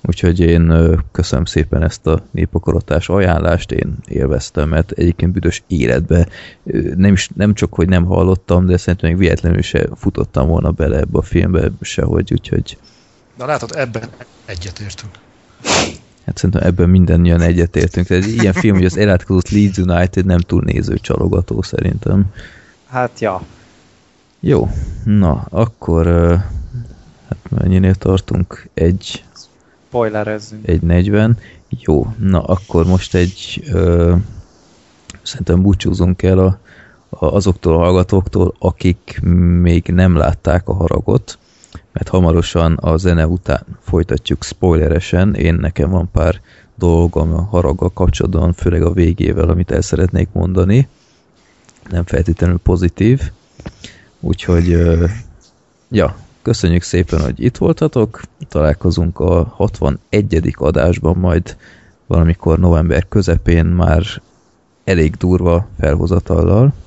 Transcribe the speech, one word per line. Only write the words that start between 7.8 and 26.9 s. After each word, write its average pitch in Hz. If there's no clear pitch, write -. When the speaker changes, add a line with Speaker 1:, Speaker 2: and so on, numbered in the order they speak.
Speaker 1:
nem 90
hallottam, 92
de 90
szerintem 87
még 87
véletlenül 85
se -
futottam -
volna 82
bele 73
ebbe 73
a -
filmbe 85
sehogy, 82
úgyhogy -
Speaker 2:
Na 127
látod, 147
ebben 117
egyetértünk. 95
Speaker 1:
Hát -
szerintem -
ebben 87
mindannyian 85
egyetértünk. 87
Tehát 92
egy 113
ilyen 98
film, 110
hogy 92
az 85
elátkozott 95
Leeds 101
United 90
nem 90
túl 90
néző -
csalogató -
szerintem. 95
Speaker 3:
Hát, 127
ja. 95
Speaker 1:
Jó, 92
na, 95
akkor, 85
ö, 85